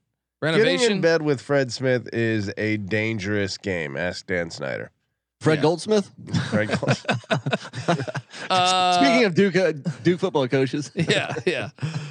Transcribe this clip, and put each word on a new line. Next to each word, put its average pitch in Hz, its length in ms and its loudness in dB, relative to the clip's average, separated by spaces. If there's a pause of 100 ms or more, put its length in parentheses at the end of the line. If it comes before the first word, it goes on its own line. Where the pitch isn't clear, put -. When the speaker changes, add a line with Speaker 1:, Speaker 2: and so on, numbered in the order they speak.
(400)
Speaker 1:
renovation. 165 380 2
Speaker 2:
Getting 233 180 2
in 165 60 -2
bed 165 180 4
with 147 220 0
Fred 139 280 0
Smith 127 440 0
is 110 420 0
a 107 220 0
dangerous 104 800 -2
game. 80 400 -4
Ask 87 280 -6
Dan 85 240 -4
Snyder. 62 400 -8 (500)
Speaker 3:
Fred 156 180 2
Speaker 1:
Yeah. 139 40 0
Speaker 3:
Goldsmith. 180 480 2 (400)
Speaker 2:
Fred 214 180 0
Goldsmith. - 1500 -2
Speaker 1:
<laughs> - 0 - (320)
Uh, 185 440 2 (120)
Speaker 3:
Speaking 175 200 6
of 185 100 2
Duke, 196 220 4
uh, 180 160 2 (300)
Duke 170 180 4
football 151 280 0
coaches. 135 440 0
<laughs> - 40 -10
Speaker 1:
Yeah, 175 380 0 (120)
yeah. 131 240 -4 (400)